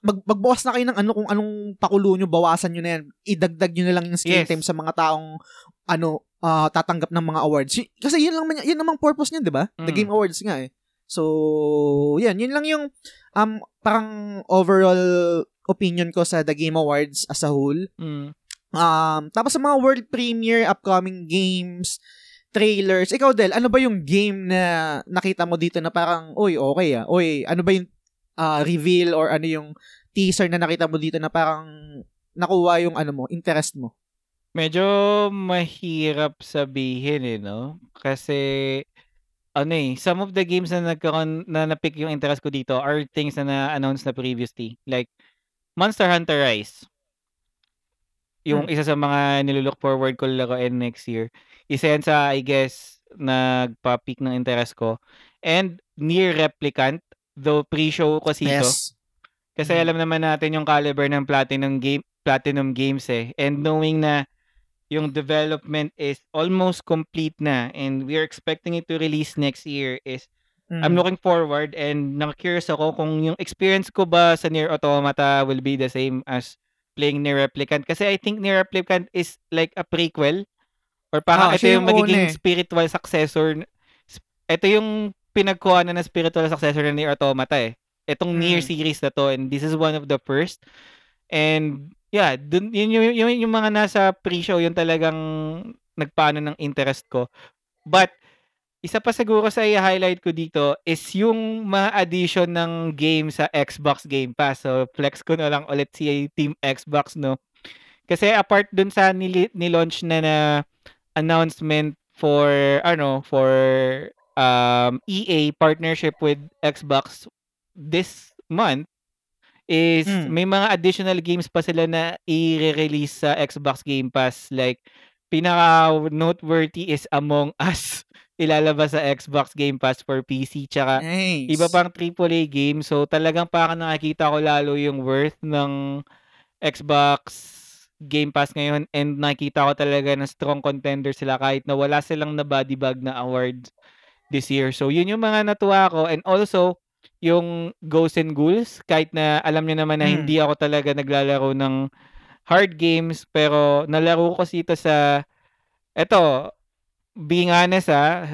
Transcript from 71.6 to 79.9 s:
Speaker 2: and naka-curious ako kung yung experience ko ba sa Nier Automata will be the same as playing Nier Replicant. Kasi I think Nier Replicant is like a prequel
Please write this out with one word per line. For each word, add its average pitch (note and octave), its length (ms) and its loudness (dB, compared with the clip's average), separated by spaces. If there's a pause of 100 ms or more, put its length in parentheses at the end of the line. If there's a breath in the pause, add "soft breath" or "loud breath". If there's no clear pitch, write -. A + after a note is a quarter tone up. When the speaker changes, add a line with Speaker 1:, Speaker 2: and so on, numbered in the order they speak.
Speaker 2:
and D3 400 -4
naka-curious E3 560 -4
ako D#3 240 -2
kung D#3 240 -2
yung D#3+ 160 0
experience F#3+ 560 -2
ko F#3 160 0
ba E3+ 320 6
sa E3+ 80 -4
Nier D#3 240 -2
Automata C#3+ 720 2
will C3+ 160 -2
be C3+ 160 -2
the C3 160 -2
same C3 320 -4
as B2+ 320 -8 (400)
playing C#3+ 260 0
Nier C#3+ 160 0
Replicant. C#3 480 -2
Kasi G3+ 220 -2
I G3 100 2
think G#3+ 220 -6
Nier F#3+ 240 2
Replicant F#3 500 -2
is F3 240 -4 (140)
like E3 260 0
a F3 60 -8
prequel E3 640 -2 (640)